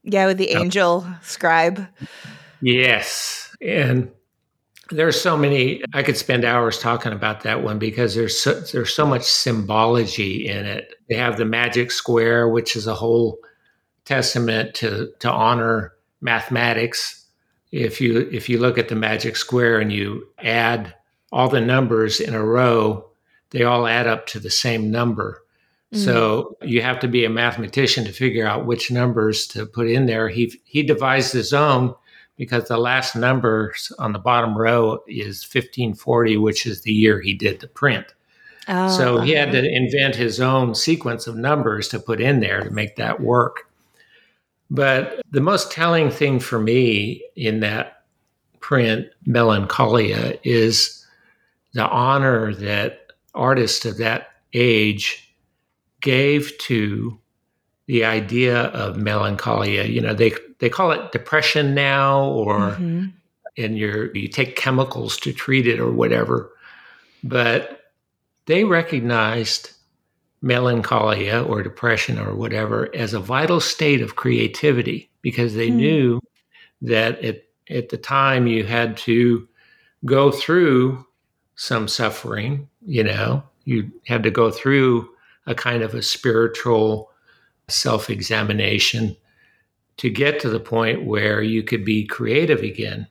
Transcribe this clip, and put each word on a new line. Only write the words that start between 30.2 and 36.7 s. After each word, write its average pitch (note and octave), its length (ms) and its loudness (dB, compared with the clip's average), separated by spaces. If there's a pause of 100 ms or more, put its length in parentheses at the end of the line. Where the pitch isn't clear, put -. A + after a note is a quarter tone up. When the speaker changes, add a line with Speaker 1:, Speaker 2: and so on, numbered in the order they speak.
Speaker 2:
He, A#2 360 -2
he D3 180 -2
devised C3 500 2
his B2 200 -2
own C3+ 420 4 (420)
because A#2+ 300 -2
the A#2 120 0
last B2 360 0
numbers A#2 840 0
on A2 140 -4
the G2+ 60 -6
bottom A#2 400 0
row A2+ 480 2
is G2+ 380 -10
fifteen A#2+ 500 -2
forty, A#2 420 2
which G#2+ 300 0
is G#2 160 -8